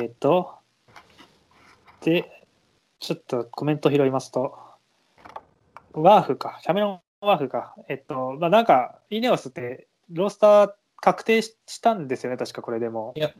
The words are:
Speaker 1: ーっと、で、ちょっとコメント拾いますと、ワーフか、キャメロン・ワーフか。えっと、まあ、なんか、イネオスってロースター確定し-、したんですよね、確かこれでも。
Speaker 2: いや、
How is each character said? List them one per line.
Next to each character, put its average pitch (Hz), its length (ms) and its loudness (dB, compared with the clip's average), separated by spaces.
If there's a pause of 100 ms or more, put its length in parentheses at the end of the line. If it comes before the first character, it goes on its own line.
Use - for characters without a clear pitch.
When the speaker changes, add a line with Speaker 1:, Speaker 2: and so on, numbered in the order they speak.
Speaker 1:
ー 117 40 -10
っ - 100 -16
と、 175 360 0 (1500)
で、 - 460 -2 (520)
ち - 140 -8
ょ - 20 -2
っ - 40 -18
と 120 260 -6
コ - 200 -10
メ 151 80 0
ン 147 40 -2
ト 143 140 0
拾 143 140 2
い 131 40 2
ま 131 100 -2
す - 120 -12
と、 131 260 -6 (1400)
ワ 185 260 6
ー 165 40 2
フ 131 140 -4
か、 - 260 -12
キ - 60 -4
ャ 165 40 0
メ 202 80 0
ロ 202 120 -2
ン・ 180 60 -14 (220)
ワ 202 140 2
ー - 20 -6
フ 139 120 -4
か。 - 260 -8 (120)
え 143 80 -6
っ - 80 -20
と、 131 360 -8
ま 170 80 -2
あ、 - 20 0
な 220 140 4
ん - 20 -4
か、 131 340 2 (120)
イ 214 100 -6
ネ 247 80 -2
オ 180 80 2
ス - 120 -14
っ - 20 -14
て 170 360 -12 (240)
ロ 175 160 -2
ー - 20 -2
ス - 80 -12
タ 208 280 6
ー 202 60 -10 (260)
確 - 280 0
定 226 160 2
し-、 - 240 -14
し - 140 -18
た 226 160 2
ん 165 120 -8
で 127 80 -2
す - 100 -10
よ 123 60 -6
ね、 127 60 -6
確 - 160 -8
か - 80 -12
こ 120 100 -10
れ 117 80 -4
で 117 100 -4
も。 113 260 -10
Speaker 2:
い 156 40 -10
や、 151 200 -4